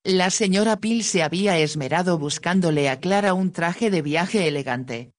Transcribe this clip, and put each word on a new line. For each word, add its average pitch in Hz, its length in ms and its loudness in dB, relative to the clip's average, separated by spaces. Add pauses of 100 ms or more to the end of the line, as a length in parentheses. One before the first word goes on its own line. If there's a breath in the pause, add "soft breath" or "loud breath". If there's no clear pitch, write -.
La 185 240 2
señora 208 480 2
Peel 220 260 -2
se 185 180 0
había 170 380 0
esmerado 156 580 0
buscándole 151 720 0
a 131 120 -4
Clara 196 320 2
un 185 180 -2
traje 175 400 -2
de 170 100 2
viaje 165 460 0
elegante. 131 720 -6